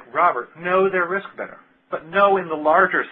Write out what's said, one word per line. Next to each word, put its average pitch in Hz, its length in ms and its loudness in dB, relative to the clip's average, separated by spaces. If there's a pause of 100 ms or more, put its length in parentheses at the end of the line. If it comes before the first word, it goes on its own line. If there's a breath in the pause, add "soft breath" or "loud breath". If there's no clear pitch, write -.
(140)
Robert 143 440 0
know 180 320 0
their 180 180 -2
risk 190 200 -6 (100)
better, - 200 -14 (340)
but 160 160 -10
know 196 300 2
in 180 100 -4
the 160 80 -6
larger 160 560 2